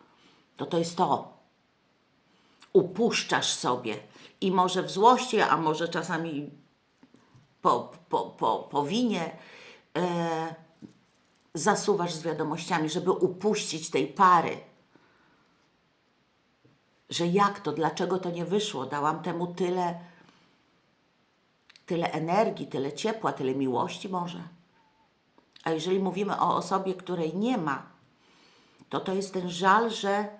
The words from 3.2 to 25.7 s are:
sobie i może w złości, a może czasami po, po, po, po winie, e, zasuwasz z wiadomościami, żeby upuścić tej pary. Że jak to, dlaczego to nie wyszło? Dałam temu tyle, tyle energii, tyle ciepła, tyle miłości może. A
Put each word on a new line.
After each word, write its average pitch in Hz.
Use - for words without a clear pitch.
sobie 117
i 196
może 180
w -
złości, 226
a 156
może 160
czasami 165
po, 139
po, -
po, 113
po 143
winie, 185
e, 165
zasuwasz 175
z -
wiadomościami, 156
żeby 175
upuścić -
tej 147
pary. 180
Że 165
jak 202
to, 151
dlaczego 160
to 175
nie 170
wyszło? 156
Dałam 147
temu 175
tyle, 175
tyle 170
energii, 175
tyle 139
ciepła, 220
tyle 131
miłości 139
może. 175
A 160